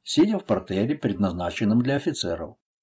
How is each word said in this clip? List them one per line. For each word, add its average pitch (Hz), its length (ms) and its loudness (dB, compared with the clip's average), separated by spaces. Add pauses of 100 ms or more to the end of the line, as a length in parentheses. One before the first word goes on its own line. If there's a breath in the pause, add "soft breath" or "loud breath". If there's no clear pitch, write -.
сидя 202 340 2
в - 80 -6
партере, 101 500 0
предназначенном 98 880 0
для 135 140 2
офицеров. 87 600 -4 (280)